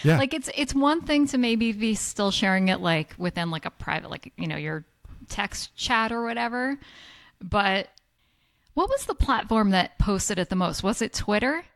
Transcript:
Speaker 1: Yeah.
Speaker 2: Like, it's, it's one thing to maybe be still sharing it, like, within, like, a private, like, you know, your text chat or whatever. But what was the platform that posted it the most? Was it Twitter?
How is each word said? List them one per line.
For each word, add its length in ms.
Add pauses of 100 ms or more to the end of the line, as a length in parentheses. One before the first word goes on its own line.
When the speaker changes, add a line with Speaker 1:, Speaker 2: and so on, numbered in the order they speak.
Speaker 1:
Yeah. 120
Speaker 2:
Like, 160
it's, 220
it's 200
one 280
thing 260
to 100
maybe 340
be 220
still 360
sharing 380
it, 120
like, 380
within, 320
like, 160
a 40
private, 400
like, 280
you 80
know, 100
your 300 (420)
text 480
chat 360
or 120
whatever. 540 (640)
But 460 (840)
what 160
was 160
the 100
platform 580
that 260
posted 400
it 100
the 80
most? 260
Was 200
it 100
Twitter? 500 (140)